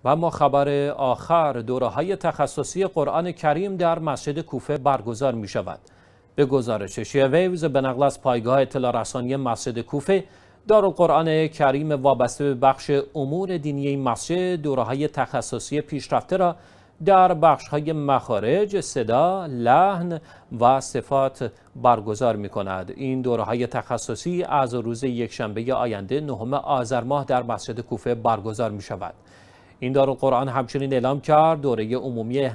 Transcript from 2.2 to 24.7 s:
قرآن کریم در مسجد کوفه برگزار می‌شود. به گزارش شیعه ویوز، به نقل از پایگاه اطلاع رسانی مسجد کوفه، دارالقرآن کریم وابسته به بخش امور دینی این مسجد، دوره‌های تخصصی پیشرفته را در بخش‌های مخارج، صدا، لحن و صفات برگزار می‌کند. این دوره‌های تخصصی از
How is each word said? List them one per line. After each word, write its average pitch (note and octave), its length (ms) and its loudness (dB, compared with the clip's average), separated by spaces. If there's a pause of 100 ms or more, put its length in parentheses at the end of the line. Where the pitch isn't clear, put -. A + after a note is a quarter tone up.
قرآن E3 460 -2
کریم E3+ 460 -2
در E3 220 2
مسجد D3 420 -4
کوفه C#3+ 360 -6
برگزار B2 560 0
می‌شود. G2 460 -6 (560)
به C#3+ 100 4
گزارش A#2 540 -2
شیعه C3+ 280 2
ویوز، E3+ 380 2
به C#3 160 2
نقل C3 220 0
از C3+ 180 0
پایگاه B2 400 2
اطلاع B2 400 0
رسانی B2+ 340 -4
مسجد A#2+ 460 -4
کوفه، F3 420 -2 (440)
دارالقرآن E3 800 4
کریم D3+ 440 0
وابسته C3 520 2
به C#3 100 2
بخش C3 380 2 (240)
امور E3+ 420 -4
دینی C#3+ 300 -4
این C#3 160 -2
مسجد، F3+ 520 -2
دوره‌های C#3 520 -2
تخصصی C3 760 -4
پیشرفته C#3+ 560 -2
را F3 180 2 (500)
در F#3 280 8
بخش‌های D3+ 600 2
مخارج، C#3+ 880 0
صدا، D3 640 0
لحن D#3+ 720 2 (400)
و C3 220 6
صفات C3+ 680 -2 (240)
برگزار A2+ 600 2
می‌کند. F#2+ 600 -6
این C3 260 -4
دوره‌های A#2+ 460 -2
تخصصی B2+ 760 -6
از C3+ 300 0